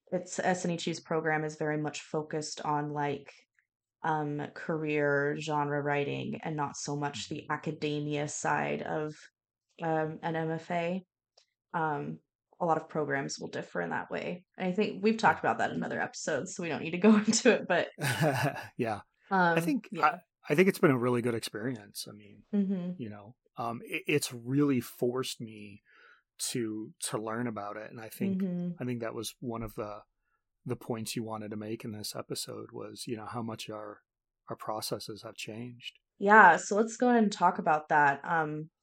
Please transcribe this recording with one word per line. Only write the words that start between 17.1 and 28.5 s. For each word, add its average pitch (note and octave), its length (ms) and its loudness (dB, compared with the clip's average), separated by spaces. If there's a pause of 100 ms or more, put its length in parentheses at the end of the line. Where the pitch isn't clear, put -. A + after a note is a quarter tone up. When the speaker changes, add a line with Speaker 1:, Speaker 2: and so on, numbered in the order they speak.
Speaker 1:
<laughs> G#3 100 4
into A3 260 6
it, - 160 4
but E3+ 300 2
Speaker 2:
<laughs> C3+ 800 0
Yeah. A2 240 -2 (300)
Speaker 1:
um, E3+ 260 4
Speaker 2:
I - 20 4
think, A3 320 0
Speaker 1:
yeah. D#3 140 2
Speaker 2:
I, D#3 120 4 (320)
I D3+ 60 4
think F#3 120 8
it's F#3+ 120 4
been E3 120 8
a C3 80 6
really A#2+ 240 4
good A#2+ 100 2
experience. G#2+ 760 -6
I A#2 40 -16
mean, G#2 320 -20 (100)
Speaker 1:
Mm-hmm. F#3+ 440 0
Speaker 2:
you A2+ 120 -8
know, G#2 260 -14 (220)
um, A#2 280 -4
it, - 220 -6
it's D3 240 2
really C3 500 2
forced B2+ 600 -4
me G#2 400 -14 (720)
to, A2 400 -4 (140)
to B2+ 120 -4
learn A2+ 300 -4
about G#2 300 -8
it. G#2+ 120 -12
And A#2+ 100 -16
I A2 100 -12
think, F#3+ 340 -2
Speaker 1:
Mm-hmm. F3 360 -2